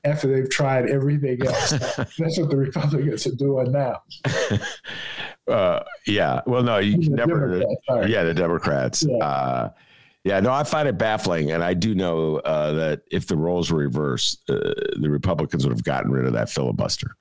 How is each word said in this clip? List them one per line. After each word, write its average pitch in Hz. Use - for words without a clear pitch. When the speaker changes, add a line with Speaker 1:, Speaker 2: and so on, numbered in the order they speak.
Speaker 1:
after 147
they've 131
tried 131
everything 139
else. -
Speaker 2:
<laughs> -
Speaker 1:
That's 160
what 151
the 143
Republicans 147
are 123
doing 131
now. 135
Speaker 2:
<laughs> 127
Uh, 95
yeah. 80
Well, 123
no, 113
you 104
Speaker 1:
The 170
Speaker 2:
can 147
never. 147
Speaker 1:
Democrats, -
sorry. 104
Speaker 2:
Yeah, 98
the 82
Democrats. 80
Speaker 1:
Yeah. 78
Speaker 2:
Uh, 65
yeah, 95
no, 117
I 143
find 151
it 92
baffling, 95
and 82
I 87
do 101
know, 80
uh, 76
that 78
if -
the 90
roles 82
were 80
reversed, 71
uh, 50
the 76
Republicans 73
would 67
have 58
gotten 65
rid 65
of 64
that 57
filibuster. -